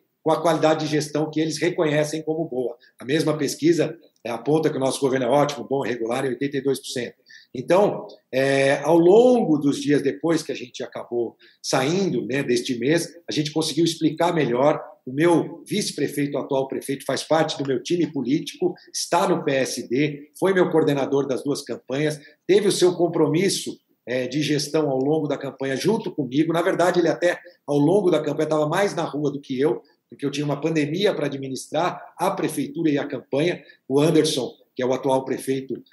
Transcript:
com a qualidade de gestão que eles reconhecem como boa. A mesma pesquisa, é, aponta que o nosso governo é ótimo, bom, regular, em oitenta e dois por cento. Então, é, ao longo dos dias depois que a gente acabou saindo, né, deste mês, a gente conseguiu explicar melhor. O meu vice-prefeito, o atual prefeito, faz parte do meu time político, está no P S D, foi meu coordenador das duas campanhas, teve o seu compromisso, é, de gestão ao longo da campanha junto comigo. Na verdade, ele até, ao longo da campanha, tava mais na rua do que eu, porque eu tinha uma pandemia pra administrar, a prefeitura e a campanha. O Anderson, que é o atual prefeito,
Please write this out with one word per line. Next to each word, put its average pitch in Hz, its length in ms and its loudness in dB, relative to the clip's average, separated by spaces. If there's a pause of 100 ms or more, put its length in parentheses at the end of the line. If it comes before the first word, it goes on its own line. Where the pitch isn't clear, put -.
(240)
com - 80 2
a 156 100 2
qualidade 156 440 2
de 147 60 -4
gestão 151 380 -2
que - 100 -4
eles 156 200 -2
reconhecem 156 640 0
como 160 220 -4
boa. 123 300 -4 (240)
A 117 60 -16
mesma 147 320 0
pesquisa, 147 580 0 (280)
é, 117 80 -6
aponta 143 380 0
que 135 80 -4
o - 20 -4
nosso 131 200 0
governo 131 260 0
é 113 40 0
ótimo, 131 400 2
bom, 139 120 0
regular, 120 440 -4
em 135 40 -2
oitenta 143 280 -4
e 135 40 -4
dois 135 180 -2
por - 80 -14
cento. 117 280 -8 (380)
Então, 165 540 2 (240)
é, 135 520 2
ao 160 140 4
longo 202 640 8
dos 143 200 0
dias 143 220 2
depois 156 400 0
que - 100 -8
a 120 40 -8
gente 123 260 -14
acabou 117 540 -6 (260)
saindo, 143 640 -2
né, 131 160 -2
deste 120 380 -2
mês, 156 340 0 (160)
a - 20 -6
gente 147 200 -4
conseguiu 156 340 0
explicar 160 480 0
melhor. 143 500 0 (220)
O 127 80 -10
meu 156 540 2
vice-prefeito, 147 680 -4
o 104 40 -4
atual 135 280 -2
prefeito, 135 380 -6
faz 127 160 -2
parte 156 340 0
do 139 120 -4
meu 131 160 -2
time 165 280 0
político, 147 640 -2 (180)
está - 360 0
no 160 160 0
P 147 80 -2
S 131 360 -2
D, 147 520 -2
foi 170 140 2
meu 180 180 2
coordenador 143 560 2
das 123 160 -4
duas 139 180 -4
campanhas, 143 580 -4 (280)
teve 208 200 4
o 180 40 4
seu 175 240 4
compromisso, 170 800 0 (280)
é, 127 220 -2
de 135 140 -2
gestão 147 480 0
ao 131 100 0
longo 147 300 0
da 139 80 -2
campanha 135 400 -6
junto 196 340 0
comigo. 147 400 0
Na 165 100 0
verdade, 180 380 2
ele 170 80 4
até, 170 320 0 (260)
ao 143 120 0
longo 180 340 4
da 151 100 2
campanha, 147 280 -2
tava 151 180 2
mais 180 260 0
na 160 100 -4
rua 143 280 -4
do 139 80 -6
que - 180 -6
eu, 156 240 0 (280)
porque 120 160 -8
eu 135 60 -2
tinha 143 140 -4
uma 143 140 -2
pandemia 160 540 0
pra 147 140 -4
administrar, 135 920 -6
a 180 120 0
prefeitura 165 600 -2
e 143 80 2
a 135 100 -4
campanha. 151 560 -4 (240)
O 139 140 2
Anderson, 151 500 2 (240)
que 127 80 -6
é - 20 0
o 127 80 0
atual 131 300 0
prefeito, 135 580 -4 (120)